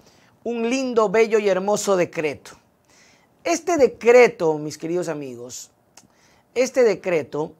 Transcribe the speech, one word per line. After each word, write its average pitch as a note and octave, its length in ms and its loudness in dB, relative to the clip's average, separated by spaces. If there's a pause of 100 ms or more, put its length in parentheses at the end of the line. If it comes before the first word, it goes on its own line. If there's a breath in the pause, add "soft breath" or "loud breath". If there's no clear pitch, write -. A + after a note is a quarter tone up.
(440 soft breath)
un A#3 260 -4
lindo, B3 400 0
bello A3 300 2
y G#3 80 0
hermoso G3 480 0
decreto. D3+ 560 -4 (920 soft breath)
Este E4+ 340 -2
decreto, A#3 800 4
mis D3+ 200 -10
queridos E3 300 -6
amigos, B2+ 640 -12 (840 soft breath)
este B3+ 300 2
decreto E3+ 760 -2